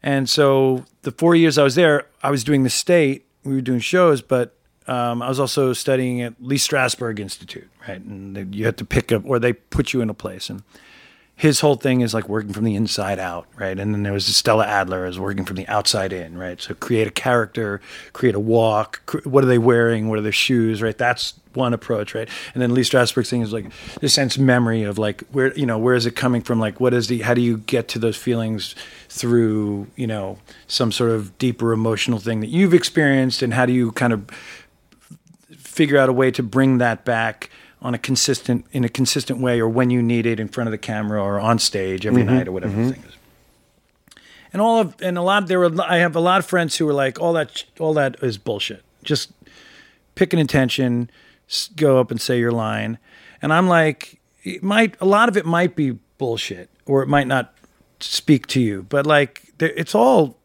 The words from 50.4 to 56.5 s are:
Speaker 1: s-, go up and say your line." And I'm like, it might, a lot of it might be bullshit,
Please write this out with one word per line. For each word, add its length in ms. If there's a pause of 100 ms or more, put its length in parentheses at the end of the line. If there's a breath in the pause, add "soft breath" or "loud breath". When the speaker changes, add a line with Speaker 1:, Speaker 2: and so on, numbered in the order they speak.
Speaker 1:
s-, 300
go 240
up 100
and 80
say 200
your 140
line." 440 (460 loud breath)
And 100
I'm 160
like, 500 (260)
it 180
might, 360
a 60
lot 240
of 80
it 80
might 320
be 220 (180)
bullshit, 540 (160)